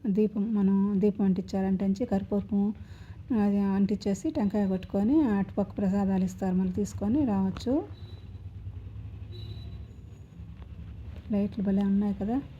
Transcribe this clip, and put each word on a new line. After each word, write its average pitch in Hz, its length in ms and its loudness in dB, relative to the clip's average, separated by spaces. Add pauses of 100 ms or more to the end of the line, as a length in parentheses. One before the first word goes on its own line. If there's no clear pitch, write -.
(140)
దీపం, 208 300 2 (120)
మనం 196 200 6 (260)
దీపం 208 240 2
అంటించాలంటే 190 600 0
నుంచి 196 240 0
కర్పూరము 202 500 0 (800)
అది 202 180 4 (160)
అంటించేసి 196 500 0 (100)
టెంకాయ 208 360 2
కొట్టుకొని 202 440 2 (180)
అటుపక్క 196 440 0
ప్రసాదాలు 190 500 2
ఇస్తారు, 185 320 -2
మళ్ళీ 185 180 0
తీసుకొని 208 420 0 (100)
రావచ్చు. 190 440 0 (3500)
లైట్లు 202 340 0
భలే 196 240 4
ఉన్నాయి 202 300 2
కదా. 226 160 0 (220)